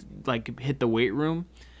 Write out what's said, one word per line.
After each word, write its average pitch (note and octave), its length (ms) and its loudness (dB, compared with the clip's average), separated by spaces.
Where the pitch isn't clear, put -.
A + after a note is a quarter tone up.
like, A#2+ 320 -2
hit C#3 220 -2
the B2 80 4
weight A2+ 260 4
room." D#3+ 320 0